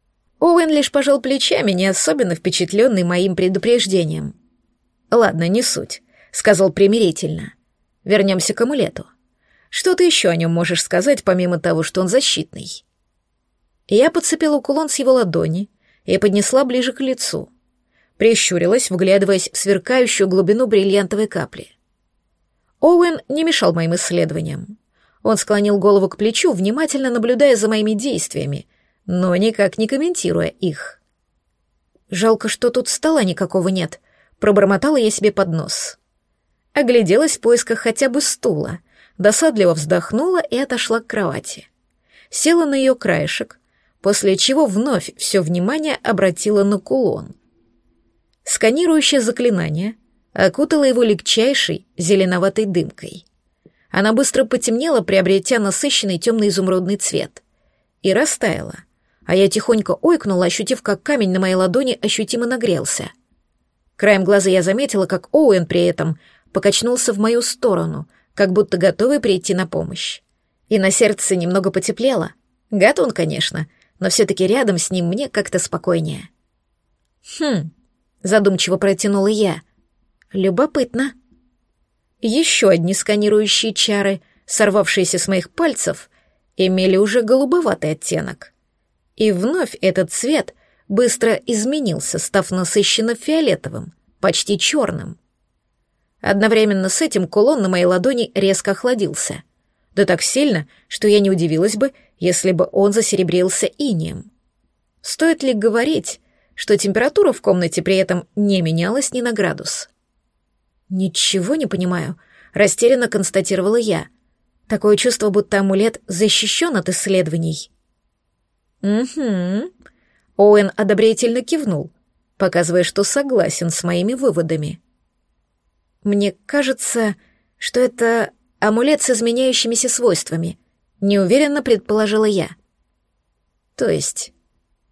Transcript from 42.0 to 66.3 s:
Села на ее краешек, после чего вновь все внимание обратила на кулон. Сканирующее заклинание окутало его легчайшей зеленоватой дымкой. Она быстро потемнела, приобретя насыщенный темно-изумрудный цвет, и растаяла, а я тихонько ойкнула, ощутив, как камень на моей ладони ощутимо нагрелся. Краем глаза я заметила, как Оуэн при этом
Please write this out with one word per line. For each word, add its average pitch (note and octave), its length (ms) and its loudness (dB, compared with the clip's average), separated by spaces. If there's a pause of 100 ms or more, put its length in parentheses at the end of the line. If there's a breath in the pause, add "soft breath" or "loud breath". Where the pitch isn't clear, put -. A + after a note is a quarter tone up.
Села E4+ 360 2
на C#4+ 100 -2
ее C4 200 2
краешек, - 640 -4 (420)
после G3 360 0
чего C4+ 280 2
вновь G#3+ 520 -2
все - 240 -2
внимание G3 600 -2
обратила G3 600 0
на G3+ 160 0
кулон. A3+ 560 -2 (1080)
Сканирующее D4 760 2
заклинание G#3 760 -2 (360)
окутало C#4 520 0
его B3 200 2
легчайшей G#3+ 840 0 (100)
зеленоватой F#3 680 0
дымкой. - 600 -6 (640 soft breath)
Она G3+ 220 2
быстро C4 320 2
потемнела, B3 560 0
приобретя F#3+ 580 2
насыщенный G3+ 600 -2
темно-изумрудный F#3+ 800 0
цвет, - 460 -6 (600)
и F#3+ 100 2
растаяла, A3+ 640 -2 (500)
а - 100 0
я G3 140 4
тихонько A3 520 0
ойкнула, G3 440 0
ощутив, G3 360 -4
как G3+ 200 -4
камень A#3 300 -2
на F#3 80 0
моей F#3 160 0
ладони G#3 460 0
ощутимо A#3 440 -4
нагрелся. A3+ 680 -4 (840)
Краем G3 280 2
глаза F#3+ 260 2
я F#3 120 4
заметила, G3 460 0
как F#3 260 -6
Оуэн A3 320 4
при E3+ 200 0
этом E3 340 -2 (320 soft breath)